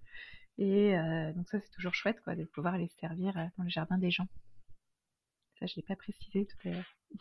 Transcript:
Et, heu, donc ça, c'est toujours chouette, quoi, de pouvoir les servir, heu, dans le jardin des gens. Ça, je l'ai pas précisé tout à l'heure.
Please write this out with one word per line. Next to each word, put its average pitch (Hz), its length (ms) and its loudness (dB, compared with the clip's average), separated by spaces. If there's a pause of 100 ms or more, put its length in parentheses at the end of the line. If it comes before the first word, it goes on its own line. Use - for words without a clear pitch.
(600)
Et, 202 380 6
heu, 160 380 2
donc 175 140 -4
ça, 208 120 0
c'est - 100 -14
toujours 180 240 -2
chouette, - 280 0
quoi, - 120 -4
de 160 100 -2
pouvoir 170 320 0
les 170 120 0 (120)
servir, 180 360 -2
heu, 165 100 -2 (100)
dans 185 80 -2
le 175 40 -2
jardin 170 300 0
des 180 120 4
gens. 180 160 0 (1300)
Ça, 180 60 -6
je - 100 -6
l'ai 170 80 -8
pas 190 140 -6
précisé - 480 -4
tout - 240 -10
à - 20 -2
l'heure. 180 240 -6 (260)